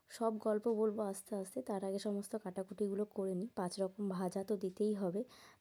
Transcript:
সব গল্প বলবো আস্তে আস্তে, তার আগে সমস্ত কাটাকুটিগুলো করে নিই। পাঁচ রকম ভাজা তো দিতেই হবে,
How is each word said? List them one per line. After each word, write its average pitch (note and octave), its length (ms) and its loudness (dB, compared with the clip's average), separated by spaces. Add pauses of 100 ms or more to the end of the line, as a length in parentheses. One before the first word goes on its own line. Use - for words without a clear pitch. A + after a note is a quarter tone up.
সব A3+ 280 2
গল্প G#3+ 300 2
বলবো A3 340 4
আস্তে G3 340 -4
আস্তে, G3 260 -4
তার G3+ 240 -2
আগে F#3+ 140 0
সমস্ত G#3 360 -2
কাটাকুটিগুলো G3 680 -2
করে F#3+ 300 -2
নিই। F#3+ 200 -2
পাঁচ F3+ 240 -2
রকম F#3+ 300 0
ভাজা F#3 340 0
তো G#3 140 0
দিতেই G#3 360 0
হবে, G3 300 0 (380)